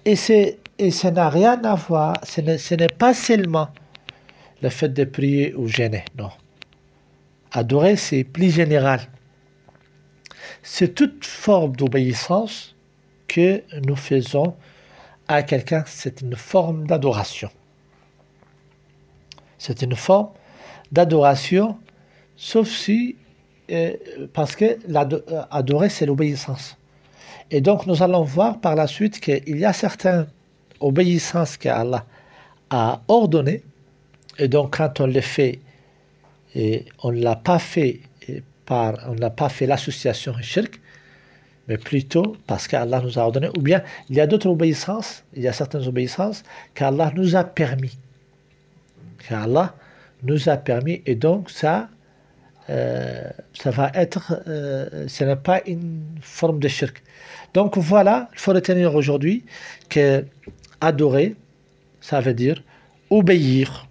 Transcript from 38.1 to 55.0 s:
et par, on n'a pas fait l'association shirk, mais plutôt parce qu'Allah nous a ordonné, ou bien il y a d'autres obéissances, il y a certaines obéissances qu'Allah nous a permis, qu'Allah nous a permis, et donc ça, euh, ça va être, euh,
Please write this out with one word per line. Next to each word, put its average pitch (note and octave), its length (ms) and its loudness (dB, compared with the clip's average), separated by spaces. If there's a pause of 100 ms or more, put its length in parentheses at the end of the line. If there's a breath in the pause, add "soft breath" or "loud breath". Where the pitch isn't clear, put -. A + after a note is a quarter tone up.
et C#3 160 -12 (220)
par, A2+ 300 -2 (120)
on A#2 80 -8
n'a A2+ 140 -2
pas C#3+ 180 -2
fait - 180 -4
l'association C3 760 -4
shirk, - 400 -4 (880 soft breath)
mais A2 80 -2
plutôt E3 580 -2 (100)
parce - 220 -6
qu'Allah B2 340 -2
nous B2 160 -4
a A#2 60 2
ordonné, A#2+ 340 0
ou D3+ 40 -2
bien F3 200 2 (280 loud breath)
il C3+ 80 0
y - 20 4
a D3+ 80 4
d'autres G3+ 220 2
obéissances, E3+ 760 -2 (100)
il C3+ 80 -10
y B2 60 -2
a A#2 60 0
certaines C3+ 340 -6
obéissances B2+ 560 -4 (300 loud breath)
qu'Allah C#3+ 420 0
nous F#3 220 2
a F3+ 80 2
permis, C3 520 -4 (1300)
qu'Allah A#2 460 0 (500 soft breath)
nous C#3+ 260 0
a C#3 80 2
permis, C3+ 480 -4
et B2+ 100 0
donc E3 340 0
ça, F#3 380 -2 (840 soft breath)
euh, B1 600 -6 (240)
ça - 180 -4
va C#3 220 0
être, F3 540 -4
euh, C#3+ 600 -8